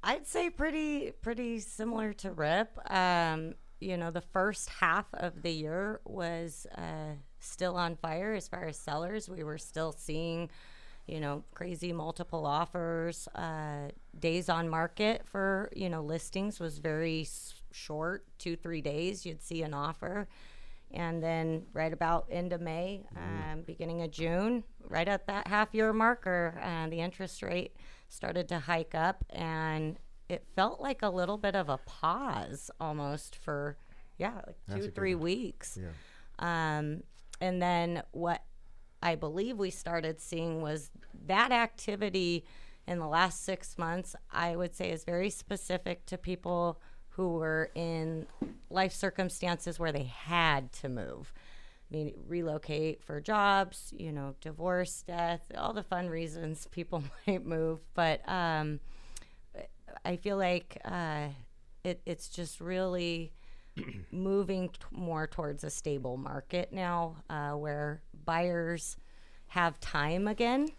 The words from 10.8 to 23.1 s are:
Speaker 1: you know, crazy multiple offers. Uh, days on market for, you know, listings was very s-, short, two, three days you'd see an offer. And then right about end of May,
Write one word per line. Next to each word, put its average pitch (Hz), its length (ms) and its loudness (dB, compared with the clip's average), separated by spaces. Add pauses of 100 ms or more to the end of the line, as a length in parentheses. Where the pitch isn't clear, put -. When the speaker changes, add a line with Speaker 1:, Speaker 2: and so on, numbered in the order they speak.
Speaker 1:
you 160 140 -4
know, 143 220 -2 (120)
crazy 175 360 -4
multiple 165 540 -2
offers. 165 920 0
Uh, 151 540 -4 (300)
days 165 320 2
on 170 180 4
market 170 580 2
for, 196 480 2
you 190 140 -2
know, 160 140 0
listings 165 580 -2
was 160 180 -2
very 160 440 2
s-, - 320 -8 (180)
short, 160 540 -4 (120)
two, 170 180 -2
three 165 260 -4
days 165 420 0
you'd 160 180 -8
see 165 200 -2
an 151 100 -2
offer. 160 560 -2 (640)
And 165 320 -2
then 160 400 2 (100)
right 160 220 2
about 165 360 4
end 175 220 0
of 170 80 -2
May, 175 440 -2 (120)